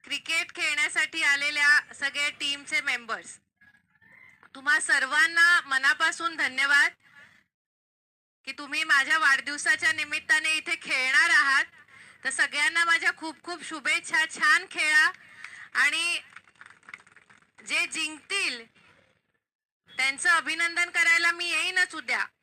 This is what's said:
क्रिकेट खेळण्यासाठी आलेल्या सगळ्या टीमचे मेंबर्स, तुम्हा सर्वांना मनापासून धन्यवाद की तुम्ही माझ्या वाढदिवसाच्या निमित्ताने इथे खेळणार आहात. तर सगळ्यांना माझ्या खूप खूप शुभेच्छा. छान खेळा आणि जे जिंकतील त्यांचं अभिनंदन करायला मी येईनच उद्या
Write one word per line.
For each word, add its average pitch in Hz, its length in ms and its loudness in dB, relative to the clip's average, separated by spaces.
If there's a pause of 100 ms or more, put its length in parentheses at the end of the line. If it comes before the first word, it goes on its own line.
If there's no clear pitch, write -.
क्रिकेट 330 520 -6
खेळण्यासाठी 311 680 -2
आलेल्या 294 680 2
सगळ्या 285 360 -4
टीमचे 285 520 -6
मेंबर्स, 233 560 -8 (1200)
तुम्हा 285 240 0
सर्वांना 320 880 2
मनापासून 302 720 0
धन्यवाद 285 560 2 (1500)
की 254 60 -12
तुम्ही 294 320 -6
माझ्या 302 340 4
वाढदिवसाच्या 294 760 2
निमित्ताने 311 640 -2
इथे 311 280 -2
खेळणार 285 480 2
आहात. 294 360 4 (580)
तर 254 60 -4
सगळ्यांना 311 560 0
माझ्या 339 320 2
खूप 311 260 -12
खूप 339 200 -10
शुभेच्छा. 311 600 -2
छान 330 460 0
खेळा 311 400 2 (600)
आणि 320 480 0 (1500)
जे 311 180 -2
जिंकतील 311 800 -6 (1300)
त्यांचं 269 320 0
अभिनंदन 339 600 2
करायला 339 420 4
मी 349 140 -4
येईनच 359 500 0
उद्या 240 300 -4 (180)